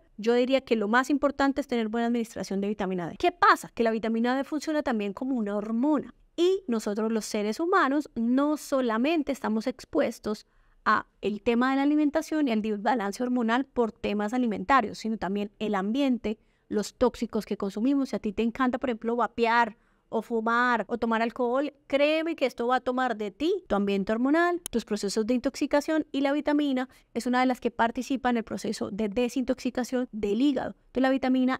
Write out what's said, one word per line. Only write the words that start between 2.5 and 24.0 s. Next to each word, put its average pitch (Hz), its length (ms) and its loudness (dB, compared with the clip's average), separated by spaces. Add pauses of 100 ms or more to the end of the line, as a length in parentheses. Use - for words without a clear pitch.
de 202 60 -2
vitamina 185 420 -4
D. 185 80 -12
¿Qué 349 140 2
pasa? 370 420 4
Que - 80 -4
la 226 80 4
vitamina 226 480 0
D 277 60 -2
funciona 302 400 -2
también 208 300 -2
como 262 220 -4
una 208 200 -2
hormona. 233 580 0 (220)
Y 370 320 2
nosotros 220 440 -2
los 220 140 -2
seres 214 340 -2
humanos 320 540 2
no 262 440 2
solamente 262 760 0
estamos 220 340 -2
expuestos - 800 -4 (400)
a 214 220 2 (140)
el 202 200 -4
tema 240 300 2
de 269 60 2
la 277 40 2
alimentación 302 640 2
y 262 40 0
al 214 100 0
desbalance 208 640 -2
hormonal 247 420 0
por 233 260 -2
temas 208 440 -4
alimentarios, 233 640 0
sino 220 180 -4
también 202 400 -4
el 214 160 -2
ambiente, 220 640 0 (320)
los 202 240 -2
tóxicos 233 540 0
que 202 100 -4
consumimos. 254 520 0
Si - 60 -4
a 196 40 -4
ti 208 140 -4
te 214 100 -2
encanta, 254 340 0
por 254 140 -2
ejemplo, 226 240 -4
vapear 233 600 2 (320)
o 226 120 -2
fumar 233 680 0
o 233 100 -4
tomar 226 240 0
alcohol, 247 520 -2 (120)
créeme 311 520 2
que 277 80 2
esto 240 220 -2
va 254 100 2
a - 20 0
tomar 254 380 -2
de 208 120 -6
ti 349 380 -2
tu 208 80 0
ambiente 196 380 0